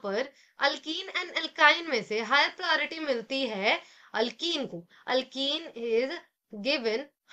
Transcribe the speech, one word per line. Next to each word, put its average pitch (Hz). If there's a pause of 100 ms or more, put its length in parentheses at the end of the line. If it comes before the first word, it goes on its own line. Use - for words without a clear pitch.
पर 208 (300)
alkene 311
and 349
alkyne 320
में 240
से 214
हायर 277
प्रायोरिटी 320
मिलती 269
है 214 (340)
अल्कीन 247
को। 170 (260)
Alkene 269 (100)
is 240 (340)
given 233 (280)